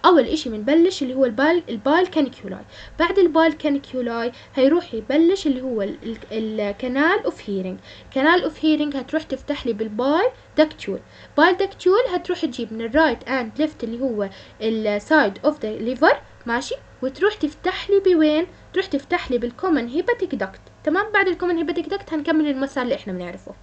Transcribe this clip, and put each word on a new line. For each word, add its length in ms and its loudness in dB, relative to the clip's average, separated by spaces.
اول 180 8
اشي 260 -2
بنبلش 540 2
اللي 100 -6
هو 120 4
البال-، 440 0
البال 420 0
كانيكولاي. 500 -4
بعد 200 2
البال 380 4
كانيكولاي 760 -4
هيروح 380 2
يبلش 540 2
اللي 140 0
هو 200 -4
ال-، 220 -6
ال-، 140 -8
الكنال 920 -2
اوف 240 -6
هيرينج. 300 -6
كنال 300 2
اوف 220 -4
هيرينج 300 2
هتروح 280 -4
تفتح 420 -6
لي 80 -2
بالبال 560 0
داكتيول. 420 0
بال 200 4
داكتيول 440 2
هتروح 260 -4
تجيب 340 -6
من 80 -8
الرايت 480 0
اند 300 -4
ليفت 240 -2
اللي 180 -6
هو 280 -2
السايد 840 0
اوف 160 0
ذا 100 -6
ليفر، 480 2
ماشي، 300 -4
وتروح 320 0
تفتح 560 -6
لي 100 4
بوين؟ 480 4
تروح 120 -2
تفتح 460 -4
لي 60 0
بالكومن 500 0
هيباتيك 480 -2
داكت. 260 -6
تمام؟ 280 0
بعد 160 4
الكومن 300 -2
هيباتيك 320 -4
داكت 240 -8
هنكمل 340 0
المسار 360 -4
اللي 120 -2
احنا 180 -10
بنعرفه. 380 -12